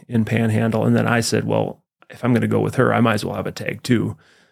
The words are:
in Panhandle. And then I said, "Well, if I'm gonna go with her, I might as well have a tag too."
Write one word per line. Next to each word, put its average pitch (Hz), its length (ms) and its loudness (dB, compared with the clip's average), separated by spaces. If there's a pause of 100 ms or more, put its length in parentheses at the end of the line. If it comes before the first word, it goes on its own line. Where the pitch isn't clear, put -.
in 113 180 0
Panhandle. 113 600 0
And 117 100 4
then 113 120 2
I 117 140 0
said, 110 240 -2
"Well, 107 380 -2 (260)
if - 140 -14
I'm 123 100 2
gonna 110 140 2
go 107 120 2
with 107 160 -2
her, 117 180 4
I 110 80 2
might 117 140 4
as 104 100 -4
well 95 100 -6
have 98 120 -6
a 98 40 -8
tag - 320 -8
too." 107 340 0 (340)